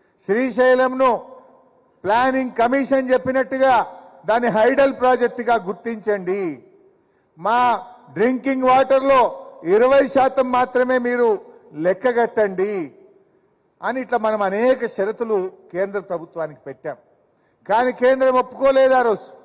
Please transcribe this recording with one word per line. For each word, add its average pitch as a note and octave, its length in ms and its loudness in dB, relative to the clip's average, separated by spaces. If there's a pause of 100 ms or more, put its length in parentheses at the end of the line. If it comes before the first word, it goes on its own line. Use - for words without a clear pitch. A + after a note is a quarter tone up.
(240)
శ్రీశైలంను B3+ 1000 2 (800)
ప్లానింగ్ B3+ 460 0
కమిషన్ B3+ 600 0
చెప్పినట్టుగా C4 880 0 (260)
దాన్ని A#3 220 0
హైడల్ A#3 520 2
ప్రాజెక్టుగా A#3+ 540 0
గుర్తించండి. F#3+ 1080 -4 (760)
మా A3+ 480 0 (260)
డ్రింకింగ్ B3+ 500 -2
వాటర్‌లో C4 880 2 (160)
ఇరవై B3+ 440 4
శాతం C4 440 0
మాత్రమే B3+ 460 0
మీరు A#3+ 420 0 (340)
లెక్కగట్టండి" G3 1160 -2 (880)
అని A#3+ 180 -4
ఇట్లా A#3+ 180 -4
మనం G#3+ 240 -2
అనేక A#3 440 0
షరతులు G#3 680 -4 (200)
కేంద్ర G3 280 -6
ప్రభుత్వానికి E3 600 -10
పెట్టాం. C#3 360 -14 (720)
కానీ A#3+ 240 0
కేంద్రం C4 460 2
ఒప్పుకోలేదు C4 560 2
ఆ B3+ 80 2
రోజు. A3+ 300 -2 (120)